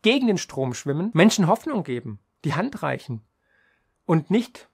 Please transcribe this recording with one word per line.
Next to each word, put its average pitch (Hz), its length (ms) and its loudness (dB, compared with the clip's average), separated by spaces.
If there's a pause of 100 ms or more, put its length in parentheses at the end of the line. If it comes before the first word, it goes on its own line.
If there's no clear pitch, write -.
gegen 254 240 4
den 202 100 2
Strom 131 380 -6
schwimmen, 139 400 -4
Menschen 190 320 6
Hoffnung 220 380 -2
geben, 120 340 -10 (260)
die 147 80 -2
Hand 220 300 -6
reichen 131 400 -8 (840)
und 160 260 0
nicht - 420 -2